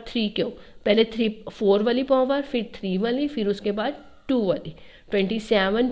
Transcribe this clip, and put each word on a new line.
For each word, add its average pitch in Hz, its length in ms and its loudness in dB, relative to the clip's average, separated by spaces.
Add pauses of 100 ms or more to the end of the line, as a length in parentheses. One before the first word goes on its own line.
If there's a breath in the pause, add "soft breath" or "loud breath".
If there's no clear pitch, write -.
three 226 220 -2
क्यू, - 200 -2 (360 loud breath)
पहले 214 200 6
थ्री, 226 240 -2 (220)
फ़ोर 202 320 2
वाली 247 200 2
power, 269 380 2
फिर 247 340 -4
थ्री 185 220 -2
वाली, 240 300 0
फिर 226 200 -2
उसके 202 240 -2
बाद 220 320 -4 (240)
टू 254 160 2
वाली, 160 300 -2 (380 loud breath)
ट्वेंटी 202 300 0
सेवन 208 500 2